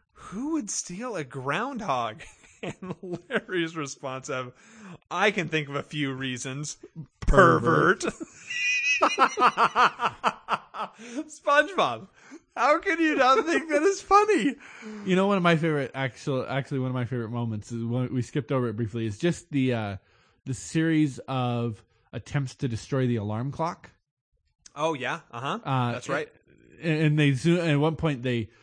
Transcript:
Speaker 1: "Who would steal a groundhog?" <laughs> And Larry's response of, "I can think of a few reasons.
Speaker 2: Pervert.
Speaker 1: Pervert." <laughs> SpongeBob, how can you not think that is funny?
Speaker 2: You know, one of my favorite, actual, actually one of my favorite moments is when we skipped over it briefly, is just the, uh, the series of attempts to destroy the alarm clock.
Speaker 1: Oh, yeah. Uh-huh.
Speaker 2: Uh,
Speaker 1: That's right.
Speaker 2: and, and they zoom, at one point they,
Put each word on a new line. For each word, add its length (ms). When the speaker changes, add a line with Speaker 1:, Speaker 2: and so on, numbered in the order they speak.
Speaker 1:
"Who 400
would 160
steal 460
a 80
groundhog?" 1040
<laughs> 40
And 340
Larry's 480
response 520
of, 220
"I 200
can 180
think 200
of 60
a 80
few 300
reasons. 640
Speaker 2:
Pervert. 800
Speaker 1:
Pervert." 120
<laughs> 1200
SpongeBob, 800
how 240
can 200
you 160
not 300
think 240
that 140
is 180
funny? 540
Speaker 2:
You 100
know, 120
one 100
of 60
my 140
favorite, 360
actual, 540
actually 320
one 100
of 60
my 100
favorite 240
moments 420
is 120
when 300
we 80
skipped 300
over 160
it 80
briefly, 300
is 120
just 340
the, 220
uh, 240
the 80
series 760
of 560
attempts 420
to 120
destroy 400
the 100
alarm 340
clock. 400
Speaker 1:
Oh, 180
yeah. 260
Uh-huh. 320
Speaker 2:
Uh, 300
Speaker 1:
That's 160
right. 200
Speaker 2:
and, 200
and 180
they 140
zoom, 260
at 200
one 160
point 280
they, 260